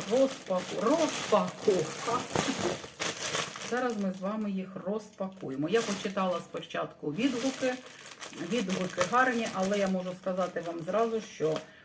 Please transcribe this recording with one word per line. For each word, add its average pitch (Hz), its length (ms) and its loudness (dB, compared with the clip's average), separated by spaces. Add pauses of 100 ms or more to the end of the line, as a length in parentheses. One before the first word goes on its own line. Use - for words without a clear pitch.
(100)
розпаку-, 190 720 2
розпаковка. 220 1400 2 (1500)
Зараз 240 280 0
ми 196 200 0
з - 20 -10
вами 208 300 -2
їх 190 180 -4 (180)
розпакуємо. 190 840 -4
Я 226 140 4
почитала 190 580 0
спочатку - 720 -6
відгуки. 254 640 0 (760)
Відгуки 185 580 0
гарні, 233 440 4
але 190 240 2
я 196 100 4
можу 185 320 0
сказати 180 400 -2
вам 165 200 -6
зразу, 220 400 2
що 156 380 -2 (260)